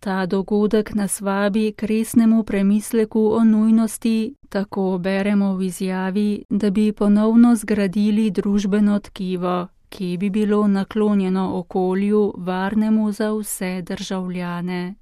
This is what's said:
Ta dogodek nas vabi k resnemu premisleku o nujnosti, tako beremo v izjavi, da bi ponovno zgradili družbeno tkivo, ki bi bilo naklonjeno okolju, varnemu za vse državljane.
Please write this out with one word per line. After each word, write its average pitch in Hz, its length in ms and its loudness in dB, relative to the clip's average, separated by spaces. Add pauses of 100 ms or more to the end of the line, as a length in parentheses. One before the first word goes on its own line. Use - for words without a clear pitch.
Ta 190 260 -4
dogodek 208 680 0
nas 202 260 -2
vabi 202 520 0
k 214 160 -8
resnemu 220 560 2
premisleku 214 760 0 (100)
o 226 120 2
nujnosti, 220 880 2 (140)
tako 190 520 -2
beremo 196 560 0
v 185 140 -2
izjavi, 190 800 -2
da 208 200 0
bi 214 220 2
ponovno 220 640 6
zgradili 208 760 0
družbeno 202 680 0
tkivo, 180 680 -6 (200)
ki 180 320 -6
bi 202 100 -2
bilo 208 380 2
naklonjeno 196 800 0 (120)
okolju, 196 760 0
varnemu 208 760 0
za 214 200 -2
vse 190 500 -6
državljane. 180 1000 -6 (200)